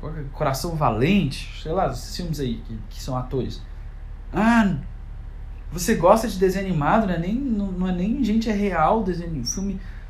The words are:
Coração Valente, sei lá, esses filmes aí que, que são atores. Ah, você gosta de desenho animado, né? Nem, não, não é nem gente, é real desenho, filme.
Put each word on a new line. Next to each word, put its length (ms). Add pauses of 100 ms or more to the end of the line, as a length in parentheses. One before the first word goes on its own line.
(340)
Coração 420
Valente, 840
sei 100
lá, 160
esses 280
filmes 240
aí 260
que, 120 (120)
que 120
são 140
atores. 460 (720)
Ah, 420 (960)
você 240
gosta 320
de 100
desenho 280
animado, 420
né? 100
Nem, 160
não, 380
não 160
é 40
nem 320
gente, 260
é 40
real 500
desenho, 420
filme. 340 (300)